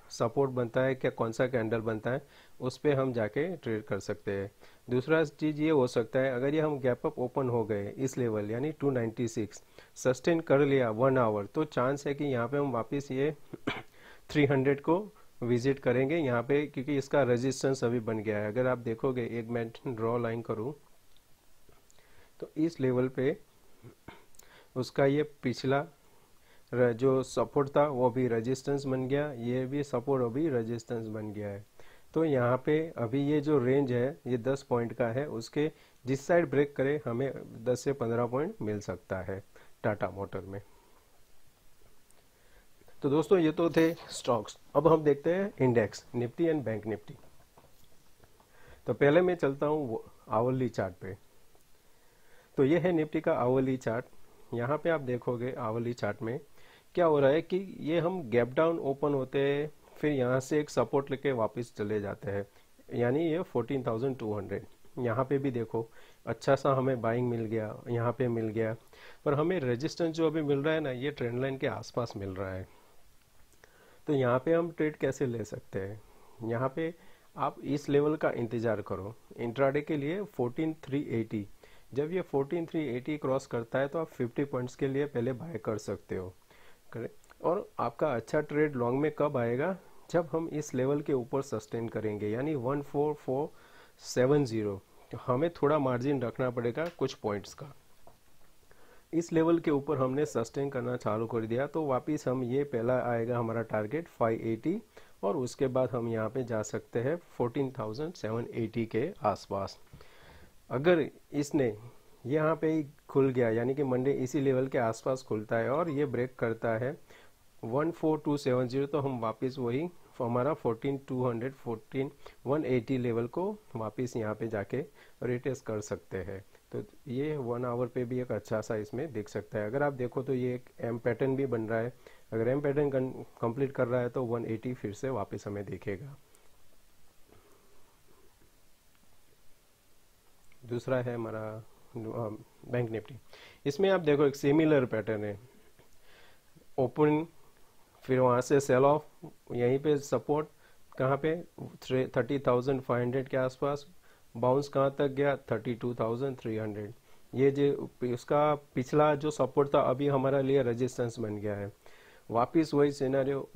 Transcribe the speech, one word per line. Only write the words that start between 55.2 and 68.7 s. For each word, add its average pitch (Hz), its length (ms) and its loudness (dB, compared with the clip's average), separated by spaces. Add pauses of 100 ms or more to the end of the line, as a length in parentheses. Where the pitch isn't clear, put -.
आवरली 117 340 -4
चार्ट 104 300 -4
में 117 160 -4 (560)
क्या 175 120 4
हो 151 140 4
रहा 135 100 6
है 160 120 4
कि 180 140 -4 (240)
ये 156 200 0
हम 175 300 0
गैप 120 240 2
डाउन 165 240 2
ओपन 143 360 0
होते 135 260 -2
हैं, 143 300 0 (260)
फिर 151 160 0
यहाँ 127 280 2
से 151 200 0
एक 147 100 -2
सपोर्ट 135 400 0
लेके 139 220 -2
वापस 117 440 -2
चले 107 240 -2
जाते 101 300 -6
हैं, 101 160 -4 (480)
यानी 123 360 2
ये 165 120 0
फोर्टीन 127 440 -2
थाउजेंड 127 320 -2
टू 107 160 -4
हंड्रेड। 101 300 -6 (340)
यहाँ 120 260 0
पे 139 140 2
भी 135 120 -2
देखो 113 360 -2 (400)
अच्छा 117 280 2
सा 139 200 4
हमें 131 260 2
बाइंग 117 300 2
मिल 117 140 -2
गया, 110 300 -2 (140)
यहाँ 120 240 0
पे 123 160 0
मिल 113 200 0
गया, 110 260 0 (500)